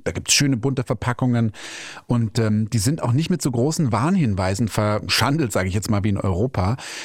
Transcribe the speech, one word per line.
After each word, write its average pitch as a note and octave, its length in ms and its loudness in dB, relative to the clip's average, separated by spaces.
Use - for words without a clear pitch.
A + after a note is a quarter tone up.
Da - 60 -2
gibt's F2 220 -4
schöne C#3 240 2
bunte B2+ 280 -2
Verpackungen A#2+ 680 0
und, A#2 320 0
ähm, G#2+ 320 2
die A#2+ 80 0
sind C3 240 0
auch A#2+ 100 2
nicht D#3 160 2
mit F3 140 0
so D3 80 0
großen B2 420 2
Warnhinweisen G#2+ 760 2
verschandelt, A2 840 0
sag F#2+ 140 0
ich F2+ 80 -2
jetzt G#2+ 160 -2
mal, G2+ 120 2
wie G#2 60 2
in G2 80 2
Europa. G2+ 640 0